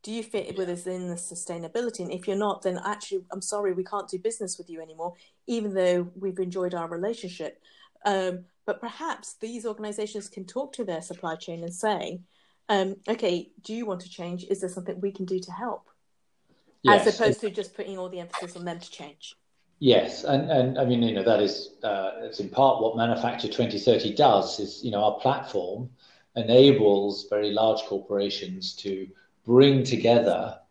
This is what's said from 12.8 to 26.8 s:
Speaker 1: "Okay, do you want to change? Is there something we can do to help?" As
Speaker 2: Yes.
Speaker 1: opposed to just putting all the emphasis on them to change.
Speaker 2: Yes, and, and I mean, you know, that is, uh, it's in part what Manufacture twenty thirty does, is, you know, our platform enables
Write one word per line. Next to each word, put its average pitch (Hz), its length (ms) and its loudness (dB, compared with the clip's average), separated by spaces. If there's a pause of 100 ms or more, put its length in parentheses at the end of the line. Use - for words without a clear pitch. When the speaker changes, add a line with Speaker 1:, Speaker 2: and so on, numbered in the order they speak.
Speaker 1:
"Okay, 208 440 -2 (120)
do 220 120 -10
you 233 120 -6
want 180 140 -6
to - 100 -18
change? 175 340 -10
Is 190 160 -4
there 185 100 -6
something 180 300 -10
we 196 120 -4
can 190 140 -8
do 185 120 -4
to 180 140 -10
help?" 214 380 -10 (960)
As 202 160 8
Speaker 2:
Yes. 214 160 4
Speaker 1:
opposed 220 220 4
to 208 80 -2
just 196 240 -8
putting 196 240 -10
all 185 100 -8
the 180 120 -10
emphasis 175 360 -10
on 175 80 -12
them 175 160 -8
to - 100 -18
change. - 460 -18 (440)
Speaker 2:
Yes, 117 440 4
and, 139 260 2
and 131 280 2
I 139 60 2
mean, 123 180 2
you 110 120 2
know, 98 100 -2
that 107 160 6
is, - 300 -2 (120)
uh, 98 380 -2
it's - 200 -12
in 98 80 -6
part 135 320 4
what 113 160 0
Manufacture 117 520 0
twenty 110 300 -2
thirty 104 360 4
does, 110 460 4
is, - 240 -10
you 120 60 -4
know, 104 120 0
our 107 160 2
platform 113 720 -4 (460)
enables 107 920 6